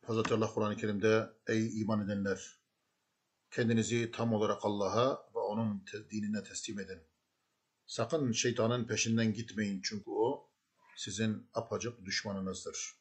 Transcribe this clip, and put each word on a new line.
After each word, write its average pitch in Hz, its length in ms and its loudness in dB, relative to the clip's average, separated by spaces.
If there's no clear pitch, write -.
Hazreti 113 280 2
Allah 107 200 2
Kur'an-ı 104 220 0
Kerim'de, 107 540 2
"Ey 110 340 0
iman 104 240 0
edenler, 98 560 -2
kendinizi 113 600 2
tam 117 220 0
olarak 104 320 2
Allah'a 104 680 2
ve 117 40 -2
onun 107 400 -2
te-, 104 320 -12
dinine 104 320 -2
teslim - 360 -10
edin. 78 240 -10
Sakın 123 460 0
şeytanın 117 540 2
peşinden 113 460 2
gitmeyin 101 520 -2
çünkü 104 260 -6
o 110 400 0
sizin 107 580 -2
apaçık 98 500 -4
düşmanınızdır." 95 960 -4